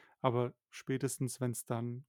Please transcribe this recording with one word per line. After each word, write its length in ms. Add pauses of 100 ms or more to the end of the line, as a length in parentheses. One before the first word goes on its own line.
(220)
aber 320 (180)
spätestens, 680
wenn's 240
dann 440